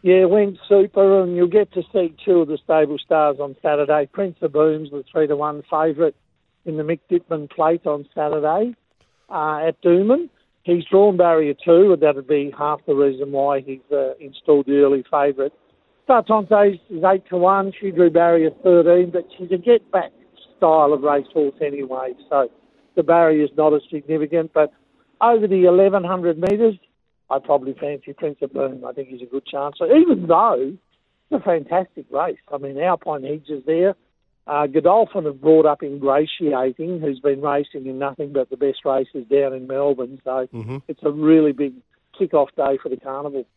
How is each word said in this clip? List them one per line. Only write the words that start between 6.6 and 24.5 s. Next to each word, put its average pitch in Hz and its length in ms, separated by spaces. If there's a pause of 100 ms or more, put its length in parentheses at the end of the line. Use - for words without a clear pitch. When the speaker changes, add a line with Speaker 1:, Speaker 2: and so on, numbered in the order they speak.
Speaker 1:
in 156 120
the 151 80
Mick 160 160 (100)
Dittman 160 400
Plate 165 340
on 147 300
Saturday, 156 600 (520)
uh, 156 380
at 165 160
Doomben. 214 460 (340)
He's 175 220
drawn 196 320
barrier 160 380
two, 180 380
and 156 80
that'd 139 280
be 143 280
half 147 300
the 147 80
reason 139 380
why 139 300
he's, 135 180 (100)
uh, 135 300
installed 143 460
the 143 120
early 139 320
favourite. 139 420 (520)
Star 240 180
Tontes 208 560 (100)
is 165 140
eight 190 280
to 180 60
one. 190 440
She 202 100
drew 175 200
barrier 170 400 (120)
thirteen, 175 480
but 175 160 (100)
she's 180 140
a 185 80
get-back 190 540 (440)
style 156 380
of 135 80
racehorse 143 580
anyway, 131 540 (160)
so 135 180 (460)
the 170 80
barrier's 156 560
not 151 160
as 147 160
significant. 156 640